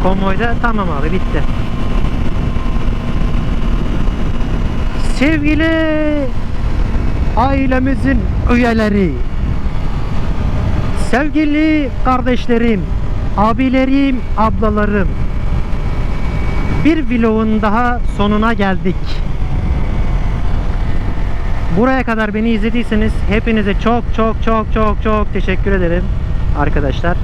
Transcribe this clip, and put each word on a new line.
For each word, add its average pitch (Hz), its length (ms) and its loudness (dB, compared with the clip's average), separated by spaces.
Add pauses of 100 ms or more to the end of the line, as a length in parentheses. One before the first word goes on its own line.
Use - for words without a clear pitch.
Konvoyda. 190 580 0
Tamam 208 260 0 (120)
abi, - 120 0
bitti. - 320 0 (3750)
Sevgili 302 520 2 (1700)
ailemizin 262 800 2 (340)
üyeleri, 220 580 2 (2000)
sevgili 302 760 0 (160)
kardeşlerim, 240 760 0 (560)
abilerim, 262 840 2 (160)
ablalarım, 208 680 0 (1800)
bir 311 240 2
vlogun 220 520 0
daha 240 380 0 (180)
sonuna 208 360 0
geldik. 190 420 0 (2750)
Buraya 254 260 2
kadar 220 300 -2
beni 220 160 0
izlediyseniz 220 640 0 (160)
hepinize 208 500 0
çok, 233 240 0 (120)
çok, 220 280 0
çok, 220 300 0
çok, 214 300 0
çok 214 300 0
teşekkür 190 380 0
ederim 180 320 0 (540)
arkadaşlar. 143 680 0